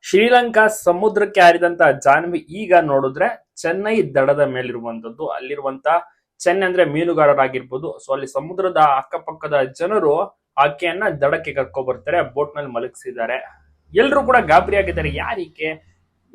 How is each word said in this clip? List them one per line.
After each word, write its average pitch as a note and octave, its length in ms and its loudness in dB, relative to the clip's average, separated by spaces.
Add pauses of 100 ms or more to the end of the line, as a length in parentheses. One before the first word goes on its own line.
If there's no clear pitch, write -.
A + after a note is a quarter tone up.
ಶ್ರೀಲಂಕಾ A3+ 640 4
ಸಮುದ್ರಕ್ಕೆ G3+ 720 0
ಹಾರಿದಂತ E3+ 400 4 (220)
ಜಾನ್ವಿ D#3+ 360 2
ಈಗ F3+ 420 -4
ನೋಡಿದ್ರೆ C#3+ 640 -2 (100)
ಚೆನ್ನೈ G3 460 -2
ದಡದ C#3 380 0
ಮೇಲಿರುವಂತದ್ದು. B2 880 -6
ಅಲ್ಲಿರುವಂತ C3+ 600 -8 (520)
ಚೆನ್ನೈ F#3 260 0
ಅಂದ್ರೆ F3+ 200 2
ಮೀನುಗಾರರಾಗಿರ್ಬೋದು. C3+ 1120 0
So - 160 -8
ಅಲ್ಲಿ C3+ 140 -6
ಸಮುದ್ರದ F3 500 -4
ಅಕ್ಕಪಕ್ಕದ D3+ 840 0 (180)
ಜನರು F3 600 -2 (180)
ಆಕೆಯನ್ನ E3 460 0 (180)
ದಡಕ್ಕೆ D3+ 320 -2
ಕರ್ಕೊ C3 300 -6
ಬರ್ತಾರೆ, C3 500 -4
ಬೋಟ್ D3 240 -4
ನಲ್ಲಿ C#3+ 140 -10
ಮಲಗಿಸಿದ್ದಾರೆ. A#2+ 960 -8 (280)
ಎಲ್ರು C4+ 280 2
ಕೂಡ B3 140 2
ಗಾಬರಿ F#3 380 4
ಆಗಿದ್ದಾರೆ, E3+ 380 -2
ಯಾರಿಕೆ, D#3 840 -10 (360)